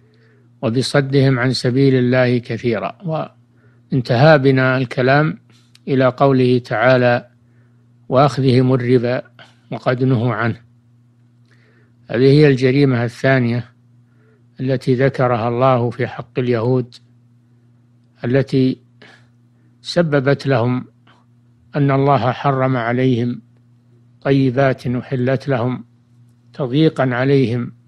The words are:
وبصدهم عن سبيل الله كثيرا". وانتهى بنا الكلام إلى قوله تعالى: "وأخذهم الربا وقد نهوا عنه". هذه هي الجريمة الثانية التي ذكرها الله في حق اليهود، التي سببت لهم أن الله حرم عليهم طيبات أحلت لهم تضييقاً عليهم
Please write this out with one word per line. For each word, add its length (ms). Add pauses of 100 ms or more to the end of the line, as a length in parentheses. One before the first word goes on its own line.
(600)
وبصدهم 800
عن 140
سبيل 420
الله 420
كثيرا". 600 (920)
وانتهى 460
بنا 400
الكلام 600 (500)
إلى 200
قوله 520
تعالى: 680 (840)
"وأخذهم 640
الربا 500 (480)
وقد 320
نهوا 300
عنه". 280 (1500)
هذه 240
هي 160
الجريمة 560
الثانية 680 (880)
التي 360
ذكرها 520
الله 420
في 180
حق 320
اليهود، 560 (1300)
التي 520 (1040)
سببت 640
لهم 380 (880)
أن 160
الله 400
حرم 460
عليهم 640 (800)
طيبات 640
أحلت 600
لهم 380 (680)
تضييقاً 600
عليهم 560 (160)